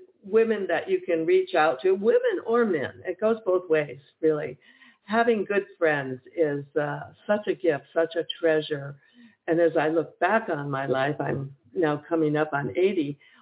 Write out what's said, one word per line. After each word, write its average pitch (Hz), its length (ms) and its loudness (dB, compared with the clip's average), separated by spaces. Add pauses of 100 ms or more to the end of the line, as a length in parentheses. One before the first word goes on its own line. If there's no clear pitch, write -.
(240)
women 208 460 2
that 160 200 -2
you 180 120 0
can 165 240 -2
reach 185 300 2
out 160 260 2
to, 185 100 2
women 233 540 2
or 233 200 2
men, 151 260 -2 (140)
it 180 140 -6
goes 220 260 2
both 180 240 0
ways, 151 300 0 (220)
really. 151 360 0 (460)
Having 226 420 0
good 196 200 -2 (120)
friends 139 420 0 (160)
is, 143 280 0 (160)
uh, 147 220 -4 (240)
such 208 220 -2
a 180 60 0
gift, 151 400 -2
such 165 220 0
a 160 100 -2 (140)
treasure. 151 560 -2 (520)
And 165 120 2
as 165 180 4
I 151 120 2
look 160 300 -2
back 214 300 0
on 143 200 -4
my 135 160 -4
life, 135 340 0
I'm 139 340 -6 (200)
now 151 340 0
coming 156 300 0
up 151 160 -2
on 143 240 -4
eighty. 175 400 0 (240)